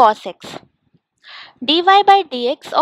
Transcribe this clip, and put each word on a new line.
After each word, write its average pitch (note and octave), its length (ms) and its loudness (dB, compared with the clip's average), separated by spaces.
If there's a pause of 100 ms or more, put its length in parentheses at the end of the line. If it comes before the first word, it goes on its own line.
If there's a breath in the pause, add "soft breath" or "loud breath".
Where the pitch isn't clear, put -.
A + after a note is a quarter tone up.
cos G#3+ 320 2
x। - 260 -20 (1040 loud breath)
dy D4+ 180 -2
by G4 400 2 (120)
dx B3 480 -8